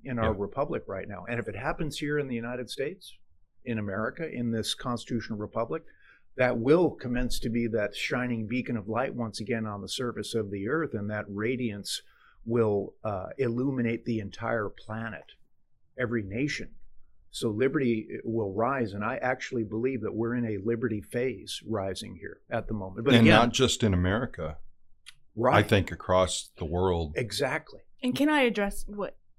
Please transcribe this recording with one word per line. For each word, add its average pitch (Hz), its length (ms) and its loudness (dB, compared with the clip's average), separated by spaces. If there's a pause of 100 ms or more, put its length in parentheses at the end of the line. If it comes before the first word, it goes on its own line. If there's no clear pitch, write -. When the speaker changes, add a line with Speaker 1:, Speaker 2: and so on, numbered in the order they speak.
Speaker 1:
in 127 140 -4
our 110 140 2
Speaker 2:
Yeah. 95 60 -4
Speaker 1:
republic 117 480 -2
right 95 220 -8
now. 95 200 -10
And 120 120 -4
if 110 80 -8
it 101 80 -6
happens 147 420 -4
here 147 200 -2
in 135 100 -2
the 123 60 -4
United 120 360 -6
States, 156 420 -8 (520)
in 117 140 -2
America, 107 520 -4
in 120 200 -2
this 110 240 -2
constitutional 117 640 -4
republic, 117 440 -4 (540)
that 123 220 2
will 147 320 6
commence 123 500 0
to 117 100 -2
be 117 180 2
that 107 280 0
shining 123 500 -2
beacon 120 300 -2
of 101 120 -6
light 123 260 0
once 117 260 -6
again 113 260 -2
on 104 140 -6
the 98 80 -8
surface 110 460 -4
of 104 160 -2
the 98 180 -4
earth, 151 260 -2
and 104 160 -4
that 104 180 -4
radiance 107 720 -4 (420)
will, 110 500 2 (100)
uh, 98 240 -4 (100)
illuminate 120 680 0
the 113 140 0
entire 110 500 -4
planet, 110 560 -10 (760)
every 117 240 0
nation. 113 480 -4 (600)
So - 200 -4
liberty 117 580 2 (160)
will 110 280 -2
rise, 117 400 0
and 101 120 -4
I 120 180 -2
actually 127 420 -2
believe 117 380 -2
that 104 120 -4
we're 113 200 0
in 120 100 0
a 107 200 -2
liberty 113 360 0
phase 123 640 -4
rising 98 500 -4
here - 240 -14 (100)
at 117 160 -4
the 113 80 -4
moment. 98 300 -6
But 127 100 8
Speaker 2:
And 117 120 10
Speaker 1:
again, - 120 8
Speaker 2:
not 120 140 6
just - 300 2
in 104 120 6
America. 90 600 4 (800)
Speaker 1:
Right. 110 280 8
Speaker 2:
I - 40 -2
think 98 240 6
across - 680 2
the 92 60 -4
world. 85 500 2
Speaker 1:
Exactly. 127 640 -2 (220)
Speaker 3:
And 254 140 0
can 294 120 4
I 302 140 6
address 202 460 0
what, 202 280 -6 (220)